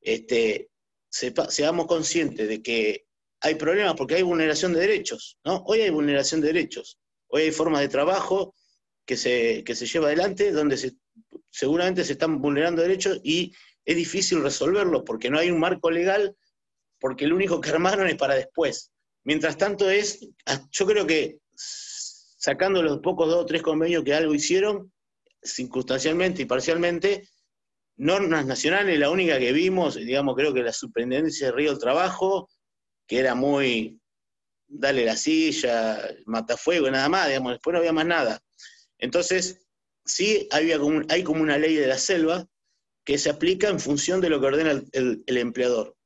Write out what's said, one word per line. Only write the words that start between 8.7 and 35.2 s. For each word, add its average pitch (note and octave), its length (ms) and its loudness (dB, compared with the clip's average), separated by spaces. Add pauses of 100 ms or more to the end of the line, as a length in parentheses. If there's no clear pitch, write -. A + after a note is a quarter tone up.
que B2 120 -4
se, A#2 460 0
que A#2+ 120 -6
se A#2+ 100 -8
lleva D#3 220 0
adelante F#3 440 0
donde D3 260 2
se, B2+ 160 -6 (580)
seguramente F3+ 520 0
se F3+ 100 -2
están D#3 280 -2
vulnerando D3+ 400 2
derechos F#3 420 0
y E3 300 -2 (300)
es D#3 120 0
difícil F3 460 0
resolverlos D#3 640 0
porque A2+ 240 -4
no C#3+ 80 2
hay F3 140 2
un E3 80 0
marco E3+ 320 0
legal, G3 440 0 (640)
porque C3 260 -2
el D#3 80 4
único F3 280 2
que D3 80 -6
armaron F#3 380 2
es D#3 80 0
para C#3 180 0
después. C3+ 580 -2 (320)
Mientras D3+ 340 0
tanto G3+ 340 2
es, G#3 360 -2 (440)
yo F#3+ 160 0
creo G#3 180 2
que D#3 320 0 (180)
sacando - 1300 -4
los D3 180 0
pocos E3+ 280 0
dos E3+ 160 2
o - 20 -4
tres E3 160 -4
convenios D#3+ 420 0
que C#3+ 120 2
algo D#3 180 2
hicieron, F#3+ 580 0 (520)
circunstancialmente C3+ 1000 -2
y B2+ 40 -4
parcialmente, E3+ 840 0 (680)
normas D#3+ 500 2
nacionales, E3+ 500 0
la C#3+ 140 2
única E3+ 260 2
que B2 140 2
vimos, E3+ 440 2
digamos, C3 400 -2
creo C#3+ 160 2
que B2+ 120 0
la A#2 100 -2
Superintendencia C3 760 -2
de B2+ 40 0
Río C#3+ 200 0
del B2+ 80 -4
Trabajo, F3+ 680 0 (580)
que A#2 120 -2
era B2+ 160 2
muy, B2+ 640 0 (680)
dale B2+ 380 0
la A2 100 0
silla, A#2+ 840 0 (260)